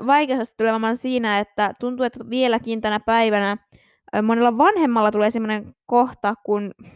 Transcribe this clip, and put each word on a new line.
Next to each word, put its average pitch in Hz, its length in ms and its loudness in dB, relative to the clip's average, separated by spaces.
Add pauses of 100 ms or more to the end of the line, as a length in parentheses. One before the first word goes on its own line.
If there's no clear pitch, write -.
vaikeus 262 480 0
tulee 220 180 0
olemaan 220 240 -2
siinä, 233 420 0
että 208 420 -2
tuntuu, 247 260 -4
että 240 240 -10
vieläkin 233 500 0
tänä 214 200 -2
päivänä, 214 560 0 (600)
ö, 208 60 0
monella 233 360 2
vanhemmalla 269 520 4
tulee 208 200 2
semmonen 214 440 -6 (120)
kohta, 240 480 0 (100)
kun 208 300 -4 (220)